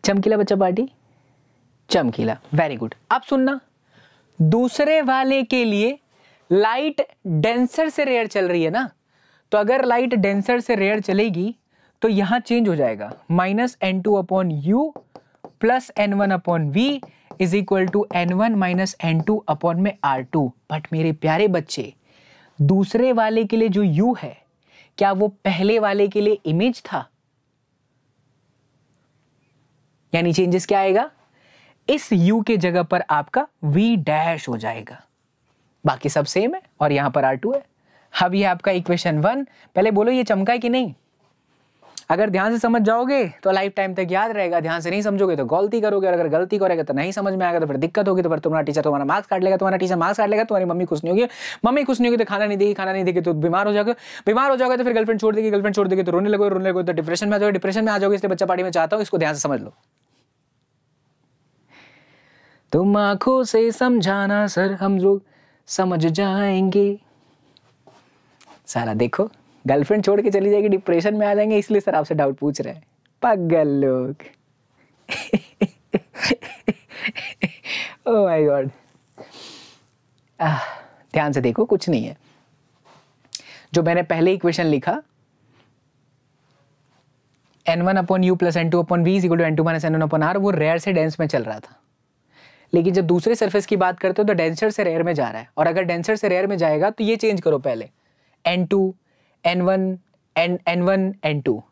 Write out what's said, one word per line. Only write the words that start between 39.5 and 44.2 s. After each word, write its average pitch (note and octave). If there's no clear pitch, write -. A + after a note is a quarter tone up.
पहले G3+
बोलो G#3+
ये B3+
चमका G3
है B3
कि A#3
नहीं? A#3+
अगर G3+
ध्यान F#3+
से A#3
समझ A#3
जाओगे A#3+
तो -
लाइफ G3
टाइम F#3+
तक F3+
याद G3+